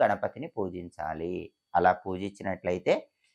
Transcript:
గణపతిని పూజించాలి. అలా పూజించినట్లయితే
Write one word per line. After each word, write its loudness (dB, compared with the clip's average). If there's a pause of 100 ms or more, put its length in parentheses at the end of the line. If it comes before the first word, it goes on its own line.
గణపతిని 0
పూజించాలి. -6 (220)
అలా 8
పూజించినట్లయితే -2 (240)